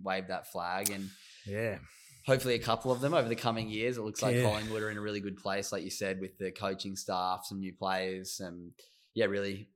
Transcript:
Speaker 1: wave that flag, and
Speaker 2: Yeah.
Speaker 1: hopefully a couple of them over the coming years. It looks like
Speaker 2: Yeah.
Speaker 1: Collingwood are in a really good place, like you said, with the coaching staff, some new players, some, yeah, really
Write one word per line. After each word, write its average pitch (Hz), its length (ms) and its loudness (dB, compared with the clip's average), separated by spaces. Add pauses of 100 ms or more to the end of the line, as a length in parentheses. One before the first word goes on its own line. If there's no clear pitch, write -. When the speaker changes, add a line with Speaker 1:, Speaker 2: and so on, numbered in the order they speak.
Speaker 1:
wave 95 240 0
that 92 240 -4
flag, 92 400 0
and 98 180 -6 (380)
Speaker 2:
Yeah. 104 320 -2 (480)
Speaker 1:
hopefully 131 260 6
a 113 60 4
couple 117 320 2
of 123 100 2
them 143 140 2
over 131 120 6
the 113 80 2
coming 113 340 0
years. 113 280 0
It 113 60 -2
looks 104 180 -4
like 123 140 6
Speaker 2:
Yeah. 123 80 6
Speaker 1:
Collingwood 107 400 2
are 107 80 -2
in 104 60 -4
a 104 40 -4
really 104 180 -2
good 98 180 -4
place, 98 340 -2
like 95 120 -2
you 95 60 -6
said, 95 320 -2
with 95 160 -8
the 92 140 -4
coaching 98 440 -4
staff, 92 500 0
some 98 140 -6
new 92 140 -4
players, 95 640 -2
some, 87 360 -10 (420)
yeah, 110 100 6
really 101 500 0